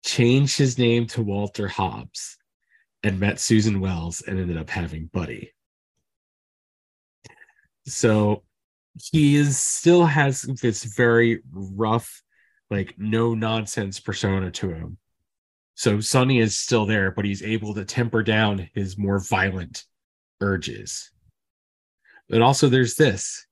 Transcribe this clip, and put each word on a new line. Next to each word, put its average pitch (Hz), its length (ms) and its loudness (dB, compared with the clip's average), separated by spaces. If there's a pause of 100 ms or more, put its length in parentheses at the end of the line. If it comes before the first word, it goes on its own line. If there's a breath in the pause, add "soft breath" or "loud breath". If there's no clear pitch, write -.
changed 131 540 4
his 127 200 2
name 117 300 2
to - 140 -4
Walter 101 460 -4
Hobbs, - 680 -8 (680)
and 95 180 -2
met 101 180 0
Susan 107 420 2
Wells 85 420 -4
and 95 160 -6
ended 87 200 -4
up 76 120 -8
having 80 420 -6
Buddy. - 400 -8 (2250 soft breath)
So 107 560 2 (720)
he 147 240 6
is, 143 220 2
still 175 480 4
has 139 360 2
this 120 420 -2
very 117 560 4 (120)
rough, 98 720 -4 (480)
like, 98 280 -4
no 113 360 0
nonsense 110 680 -4
persona 95 520 -2
to 95 180 -6
him. 82 280 -12 (760)
So 104 240 0
Sonny 127 400 2
is 107 180 0
still 110 260 0
there, 101 260 0
but 101 140 -6
he's 98 180 -4
able 104 320 -6
to 98 120 -8
temper 117 360 -2
down 104 520 0
his 98 240 -6
more 98 200 0
violent 92 680 -4 (580)
urges. 85 680 -6 (1200 soft breath)
And 113 120 4
also 139 260 4
there's 123 260 2
this. - 580 0